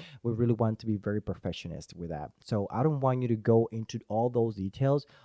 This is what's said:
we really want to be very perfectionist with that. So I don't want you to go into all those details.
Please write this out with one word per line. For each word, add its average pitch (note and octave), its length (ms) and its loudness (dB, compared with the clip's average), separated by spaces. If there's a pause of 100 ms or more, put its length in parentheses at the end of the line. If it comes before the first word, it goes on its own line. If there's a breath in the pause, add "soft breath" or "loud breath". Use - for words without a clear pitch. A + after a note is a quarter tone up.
(220 loud breath)
we A#2 100 0
really A#2 220 4
want A2 240 2
to - 80 -12
be G#2+ 100 0
very G#2 240 -2
perfectionist E2+ 760 -8
with E2+ 140 -8
that. D2+ 200 -8 (140)
So G2+ 260 -2
I B2+ 140 0
don't D3+ 160 2
want B2+ 220 2
you B2 60 0
to A2+ 80 2
go A2+ 360 6
into A2+ 260 -6 (100)
all A2+ 220 0
those A#2 240 0
details. C3+ 500 0 (200 soft breath)